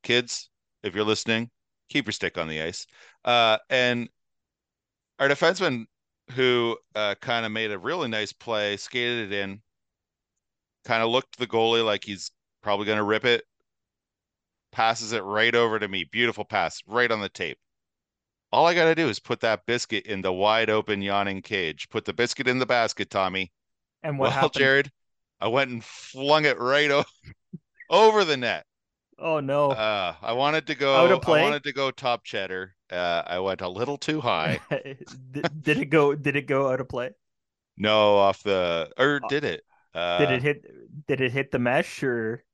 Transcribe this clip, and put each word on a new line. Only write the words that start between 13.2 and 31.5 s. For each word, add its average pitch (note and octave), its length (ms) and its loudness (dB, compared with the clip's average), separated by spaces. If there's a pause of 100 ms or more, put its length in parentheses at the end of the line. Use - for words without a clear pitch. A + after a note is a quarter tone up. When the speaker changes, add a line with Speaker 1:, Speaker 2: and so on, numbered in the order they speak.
Speaker 1:
it, A#2+ 200 2 (1300)
passes A2+ 400 -2
it G#2+ 120 -4
right G#2+ 300 2
over A#2 240 2
to G2+ 100 -4
me. F#2+ 160 -6
Beautiful A2+ 400 -2
pass, F2+ 420 -4
right A#2 240 -2
on G#2+ 120 -2
the F#2+ 80 -6
tape. D#2 260 -8 (960)
All C#3+ 140 2
I F3 80 2
gotta E3 200 4
do D#3+ 140 0
is G#2+ 120 -4
put - 200 -6
that A2 240 0
biscuit A#2 400 -4
in G2+ 160 -6
the F#2 120 -2
wide G#2+ 360 2
open, G#2+ 320 0
yawning G2 400 -2
cage. F2+ 480 -6
Put A2 160 -6
the G2 80 -6
biscuit A#2+ 340 -2
in B2+ 120 0
the B2+ 80 0
basket, A2+ 420 -2
Tommy. F#2+ 420 -4 (520)
Speaker 2:
And D3 160 -6
what C3+ 80 0
Speaker 1:
Well, C3 60 0
Speaker 2:
happened? C3+ 220 0
Speaker 1:
Jared, C#3 380 2 (480)
I G#2 80 -2
went B2+ 220 0
and A#2 120 -8
flung C#3+ 640 -2
it B2+ 140 2
right C#3+ 320 2
o-, C#3+ 140 2 (440)
<laughs> - 420 -20
over G#3+ 340 6
the D3+ 120 0
net. A2 300 -4 (520)
Speaker 2:
Oh, D#3 220 -2
no. C#3 380 2
Speaker 1:
Uh, G2+ 440 2
I A2+ 100 -2
wanted D3 360 2
to D3+ 60 -2
go, C3+ 200 2
Speaker 2:
Out C3 160 8
of - 160 4
Speaker 1:
I E3 60 4
Speaker 2:
play? - 20 8
Speaker 1:
wanted D3 300 2